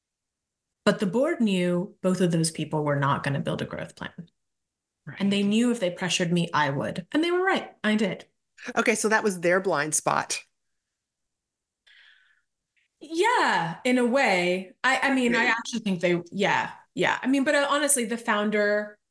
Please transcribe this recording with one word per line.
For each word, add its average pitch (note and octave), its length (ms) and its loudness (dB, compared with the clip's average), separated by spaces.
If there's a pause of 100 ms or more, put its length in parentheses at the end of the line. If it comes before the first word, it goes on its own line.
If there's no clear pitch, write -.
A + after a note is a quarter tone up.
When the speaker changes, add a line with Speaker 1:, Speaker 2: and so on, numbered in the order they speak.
(840)
Speaker 1:
But G3+ 140 2
the G#3 80 0
board C4 340 0
knew F3+ 600 0
both F#3 200 0
of F3 100 4
those D#3+ 200 0
people D3+ 340 -4
were C#3+ 140 0
not C#3 240 0
gonna C#3 180 -2
build D#3 200 -4
a - 40 -6
growth - 300 -12
plan. - 180 -12 (920)
Speaker 2:
Right. D3 140 -16
Speaker 1:
And G3 140 0
they G3+ 100 0
knew A3+ 280 2
if A#3 80 -4
they F3+ 100 -2
pressured F3 420 -2
me, F3 220 0
I D3 160 2
would. C#3 420 -6
And D4+ 120 0
they F4 80 0
were F4+ 120 0
right. F#4 280 -2 (120)
I G#3+ 120 2
did. G3+ 300 -2 (520)
Speaker 2:
Okay, A3 180 2
so A3 140 0
that G#3 140 2
was F#3+ 160 -2
their F3 200 4
blind D#3 360 0
spot. - 440 0 (2500)
Speaker 1:
Yeah, D4+ 840 0
in B3+ 140 2
a B3 80 4
way. F#3+ 680 2 (100)
I, C4 180 2
I C4 140 0
mean, B3 180 2
I A#3 60 2
Speaker 2:
Right. A#3+ 100 2
Speaker 1:
actually A#3 300 -4
think F#3 220 -2
they, F3 200 2 (100)
yeah, D#3 380 0 (240)
yeah. - 300 0
I - 20 -6
mean, C4+ 180 2
but, D4 120 2
uh, C#4+ 120 2
honestly, C#4+ 380 0
the A3+ 120 -4
founder, G#3 840 -2 (120)